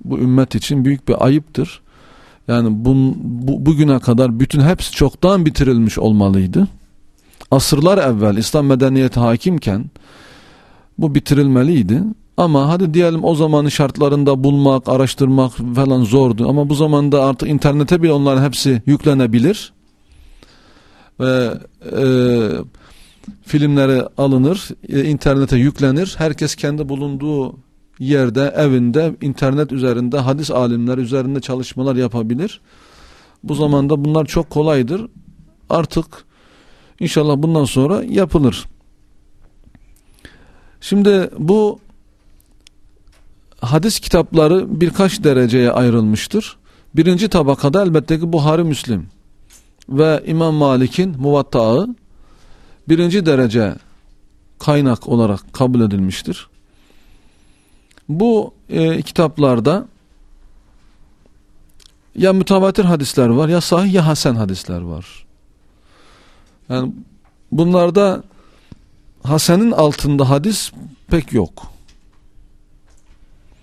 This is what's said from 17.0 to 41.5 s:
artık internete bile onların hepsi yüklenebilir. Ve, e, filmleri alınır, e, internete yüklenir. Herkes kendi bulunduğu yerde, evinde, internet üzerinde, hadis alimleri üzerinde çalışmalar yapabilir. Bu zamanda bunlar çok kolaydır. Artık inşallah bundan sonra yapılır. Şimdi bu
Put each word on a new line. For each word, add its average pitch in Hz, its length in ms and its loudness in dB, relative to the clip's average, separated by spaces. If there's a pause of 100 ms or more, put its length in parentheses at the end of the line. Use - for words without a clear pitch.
artık 135 260 -2
internete 147 540 2
bile 165 80 2
onların 139 320 2
hepsi 131 420 0
yüklenebilir. 135 880 2 (1500)
Ve, 127 340 0 (440)
e, 135 80 0 (1400)
filmleri 139 600 2 (140)
alınır, 139 500 0 (220)
e, 139 140 -2
internete 139 540 0
yüklenir. 139 600 0
Herkes 156 380 -4
kendi 147 340 -6
bulunduğu 139 640 -6 (440)
yerde, 135 580 0
evinde, 139 640 2
internet 139 500 -2
üzerinde, 123 480 -2
hadis 139 320 -2
alimleri 123 500 -2
üzerinde 131 400 -4
çalışmalar 127 540 -6
yapabilir. 120 680 -4 (840)
Bu 151 120 -6
zamanda 143 500 0
bunlar 151 200 0
çok 165 240 -4
kolaydır. 151 580 -2 (600)
Artık - 360 -2 (920)
inşallah 151 380 0
bundan 156 280 0
sonra 139 380 0
yapılır. 165 600 0 (2250)
Şimdi 196 480 2 (100)
bu 208 400 0 (1800)